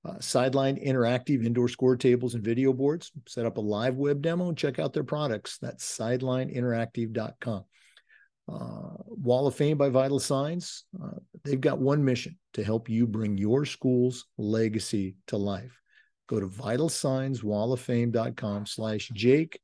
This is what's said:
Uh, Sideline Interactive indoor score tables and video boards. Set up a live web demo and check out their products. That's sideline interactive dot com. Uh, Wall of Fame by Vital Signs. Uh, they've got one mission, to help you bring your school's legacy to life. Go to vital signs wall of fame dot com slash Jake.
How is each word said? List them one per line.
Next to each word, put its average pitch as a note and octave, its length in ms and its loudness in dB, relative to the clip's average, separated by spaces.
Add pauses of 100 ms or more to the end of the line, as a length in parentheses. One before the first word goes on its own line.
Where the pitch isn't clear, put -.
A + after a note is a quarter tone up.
Uh, - 120 -10
Sideline C3+ 560 2
Interactive B2+ 680 0
indoor A#2+ 240 2
score B2+ 280 4
tables B2 400 4
and A2 80 -4
video B2 280 2
boards. C#3+ 400 0 (160)
Set A#2 200 -4
up A2 100 -6
a A2 40 -2
live G#2+ 340 0
web C#3+ 260 0
demo F3 280 0
and D#3+ 80 -4
check C#3+ 200 -2
out C#3+ 160 -2
their D3+ 100 0
products. C3 540 -2
That's - 260 -10
sideline B2+ 680 -2
interactive A#2 600 -2
dot A2 280 -4
com. G#2+ 220 -4 (840)
Uh, - 460 -10 (140)
Wall C3 400 2
of - 80 0
Fame D3+ 200 4
by C#3+ 140 4
Vital C3+ 300 4
Signs. D3 640 -4 (200)
Uh, - 140 -10 (260)
they've C#3 160 -2
got C#3+ 200 2
one C#3 260 4
mission, B2 320 0 (160)
to G#2+ 100 -2
help A2 240 0
you A#2 200 2
bring G#2+ 280 -2
your A2+ 300 2
school's B2+ 600 0 (120)
legacy G#2+ 760 0 (100)
to A2 120 -4
life. G2+ 440 -4 (460)
Go A2 120 -2
to G2 60 -2
vital G#2+ 420 -2
signs C3 560 -2
wall G#2+ 300 0
of B2 60 -2
fame A#2+ 320 0
dot A#2 260 0
com G#2 300 -4
slash A2 420 -6
Jake. B2+ 540 2